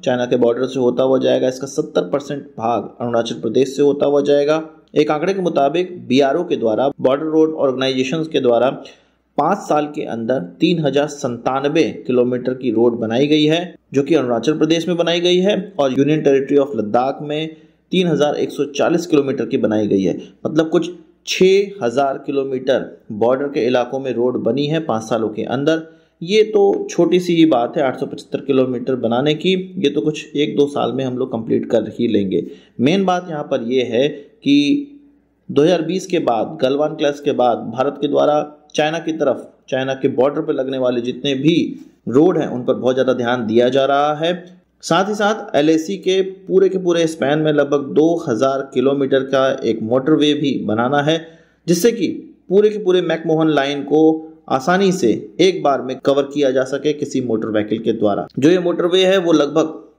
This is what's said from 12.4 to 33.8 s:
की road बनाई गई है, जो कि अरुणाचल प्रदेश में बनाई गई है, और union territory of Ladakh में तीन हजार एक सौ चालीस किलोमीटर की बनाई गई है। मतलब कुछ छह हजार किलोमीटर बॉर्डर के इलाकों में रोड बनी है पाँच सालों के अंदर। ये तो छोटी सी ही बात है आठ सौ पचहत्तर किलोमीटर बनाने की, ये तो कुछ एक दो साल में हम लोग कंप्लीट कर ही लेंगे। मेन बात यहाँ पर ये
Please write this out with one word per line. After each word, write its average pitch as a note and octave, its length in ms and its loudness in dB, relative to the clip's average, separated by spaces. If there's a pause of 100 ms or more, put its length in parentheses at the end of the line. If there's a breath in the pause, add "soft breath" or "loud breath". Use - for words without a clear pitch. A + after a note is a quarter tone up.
की B2+ 180 -4
road A2+ 280 2
बनाई A#2 280 0
गई D3+ 180 4
है, F3 300 0 (180)
जो C#3 100 2
कि D#3+ 120 2
अरुणाचल B2 420 0
प्रदेश D#3+ 300 2
में F3 100 -2
बनाई E3+ 240 0
गई F3+ 180 4
है, F#3+ 400 0
और C3 200 2
union D3 220 2
territory C#3 380 4
of C#3 160 0
Ladakh A#2+ 480 -2
में D#3 320 -6 (360 loud breath)
तीन F3+ 160 2
हजार D3 300 2
एक - 140 -2
सौ D3 160 -2
चालीस D#3 400 0
किलोमीटर C3+ 380 0
की B2+ 140 -4
बनाई G#2+ 280 0
गई G2+ 140 2
है। E2+ 180 0 (260 loud breath)
मतलब D#3 240 0
कुछ E3+ 220 -2 (360)
छह F#3+ 560 2
हजार C3+ 340 0
किलोमीटर C3+ 680 -2 (280)
बॉर्डर B2+ 340 0
के C#3+ 180 -2
इलाकों B2 340 0
में C3+ 140 -6
रोड A#2+ 300 0
बनी C3 240 0
है D#3 140 -2
पाँच A2+ 220 -4
सालों A2 260 -2
के - 160 -8
अंदर। D3+ 360 -2 (400 soft breath)
ये G#3 240 2
तो G3+ 440 0
छोटी F3 300 2
सी F3 160 -2
ही E3 120 6
बात B2 300 2
है D3+ 60 0
आठ B2+ 160 -2
सौ C#3 60 -4
पचहत्तर - 360 -10
किलोमीटर B2+ 560 0
बनाने A#2+ 380 0
की, F#3 180 0 (240)
ये C#3 120 0
तो D3 120 -2
कुछ - 340 -6
एक D3 200 -2
दो C#3+ 120 4
साल A#2+ 260 -2
में C3+ 120 -4
हम B2 120 -6
लोग B2+ 140 -4
कंप्लीट A#2 400 -4
कर G#2 180 0
ही A#2+ 180 -2
लेंगे। G2 380 0 (340 loud breath)
मेन F3+ 260 2
बात F3+ 240 -2
यहाँ D3 140 -6
पर B2+ 200 -4
ये B2+ 220 0